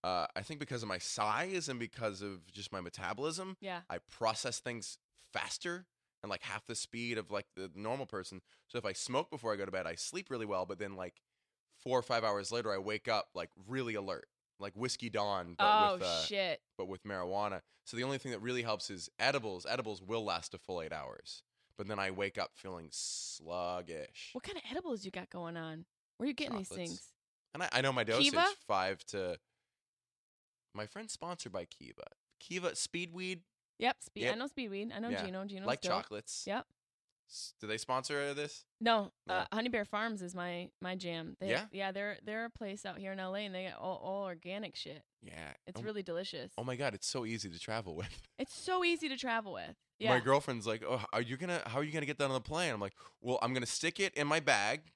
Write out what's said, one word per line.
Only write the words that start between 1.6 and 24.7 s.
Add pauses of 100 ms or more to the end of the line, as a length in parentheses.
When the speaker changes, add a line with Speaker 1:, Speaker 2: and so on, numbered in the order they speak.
Speaker 1:
and
because
of
just
my
metabolism,
Speaker 2:
Yeah. (100)
Speaker 1:
I
process
things (360)
faster (380)
and,
like,
half
the
speed
of,
like,
the
normal
person. (280)
So
if
I
smoke
before
I
go
to
bed,
I
sleep
really
well,
but
then,
like, (600)
four
or
five
hours
later,
I
wake
up,
like, (180)
really
alert, (300)
like
whiskey
dawn,
but
Speaker 2:
Oh,
Speaker 1:
with,
uh,
Speaker 2:
shit. (160)
Speaker 1:
but
with
marijuana. (240)
So
the
only
thing
that
really
helps
is (100)
edibles.
Edibles
will
last
a
full
eight
hours, (360)
but
then
I
wake
up
feeling
sluggish.
Speaker 2:
What
kind
of